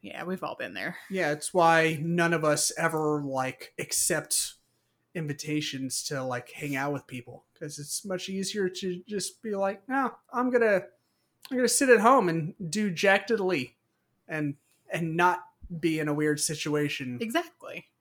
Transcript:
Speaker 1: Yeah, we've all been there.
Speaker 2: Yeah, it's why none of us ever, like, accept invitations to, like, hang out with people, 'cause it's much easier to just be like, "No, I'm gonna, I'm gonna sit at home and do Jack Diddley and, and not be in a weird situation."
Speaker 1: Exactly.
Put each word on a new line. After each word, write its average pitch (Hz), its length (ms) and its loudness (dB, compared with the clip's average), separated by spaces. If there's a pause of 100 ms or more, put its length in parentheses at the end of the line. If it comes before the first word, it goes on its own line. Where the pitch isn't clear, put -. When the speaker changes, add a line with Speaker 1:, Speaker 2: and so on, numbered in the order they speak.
Speaker 1:
Yeah, 180 220 -12
we've 185 180 -8
all - 140 -8
been - 180 -10
there. 117 220 -8 (140)
Speaker 2:
Yeah, 185 200 0
it's 151 240 -6
why 165 480 6
none 170 320 2
of 156 100 0
us 147 320 2
ever, 156 460 0
like, 131 560 -4
accept - 760 -2 (600)
invitations 151 920 -4
to, 139 180 -6
like, 123 280 -6
hang 143 260 -8
out 139 160 -2
with 139 140 -6
people, - 380 -14 (100)
'cause 160 240 -12
it's - 260 -8
much 185 240 -6
easier 190 400 -2
to 185 380 -6
just - 360 -8
be 220 140 -4
like, 196 320 -2
"No, 262 280 -2 (160)
I'm 247 180 0
gonna, 226 320 4 (680)
I'm 262 60 -2
gonna 247 120 4
sit - 200 4
at 233 120 10
home 226 280 6
and 165 260 -2 (160)
do 208 200 0
Jack 196 380 4
Diddley 185 460 0 (540)
and, 151 280 -4 (360)
and 165 240 -2
not 175 280 2 (360)
be 160 180 0
in 151 100 0
a 147 60 2
weird 151 260 2
situation." 147 800 -2
Speaker 1:
Exactly. - 680 -6 (140)